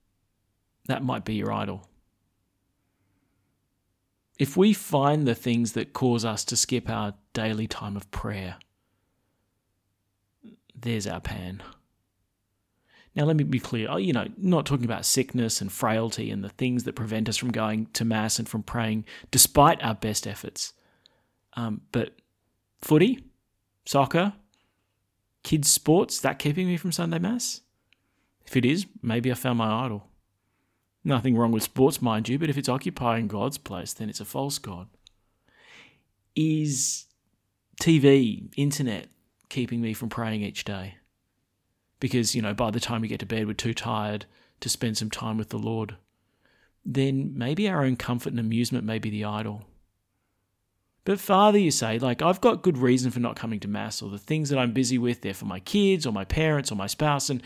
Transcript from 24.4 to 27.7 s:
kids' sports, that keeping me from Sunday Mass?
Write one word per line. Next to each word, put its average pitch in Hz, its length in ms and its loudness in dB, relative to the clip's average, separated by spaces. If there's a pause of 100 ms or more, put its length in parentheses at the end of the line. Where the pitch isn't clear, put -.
kids' 151 260 2
sports, - 520 4
that - 180 0
keeping 160 260 0
me 180 100 0
from 175 140 -4
Sunday 165 300 -2
Mass? 226 400 -4 (840)